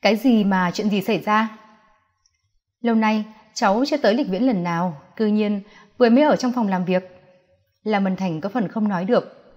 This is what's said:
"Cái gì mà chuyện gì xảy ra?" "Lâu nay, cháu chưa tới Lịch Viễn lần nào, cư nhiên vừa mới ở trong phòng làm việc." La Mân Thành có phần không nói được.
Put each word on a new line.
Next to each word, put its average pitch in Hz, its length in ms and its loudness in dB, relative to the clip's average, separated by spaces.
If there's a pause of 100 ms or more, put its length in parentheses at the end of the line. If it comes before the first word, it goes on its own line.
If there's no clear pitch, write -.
"Cái 208 140 2
gì 220 280 2
mà 185 300 0
chuyện 208 160 -2
gì 196 120 -2
xảy 208 180 -2
ra?" 220 380 -2 (1200)
"Lâu 233 140 0
nay, 214 300 0 (280)
cháu 220 340 0
chưa 302 100 -2
tới 220 160 2
Lịch 240 160 -2
Viễn 190 140 -2
lần 220 200 0
nào, 170 380 -4 (140)
cư 220 100 -2
nhiên 208 360 0 (360)
vừa 240 120 4
mới 240 140 6
ở 285 120 4
trong 254 160 -2
phòng 240 160 -2
làm 185 180 -2
việc." 180 180 0 (800)
La 214 160 0
Mân 190 160 0
Thành 175 260 -4
có - 80 -6
phần 220 180 -4
không 214 200 -4
nói 185 180 -2
được. 208 180 2 (340)